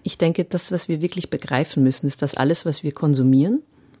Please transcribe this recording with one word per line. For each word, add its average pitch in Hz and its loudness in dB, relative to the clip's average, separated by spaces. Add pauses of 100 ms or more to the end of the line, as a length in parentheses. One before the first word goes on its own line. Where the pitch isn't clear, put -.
Ich - -6
denke, 170 0
das, - -4
was 175 -4
wir 160 -2
wirklich 175 -4
begreifen 139 0
müssen, 131 0
ist, - -4
dass 139 -4
alles, 147 0
was 151 -4
wir 147 -4
konsumieren, 143 2 (380)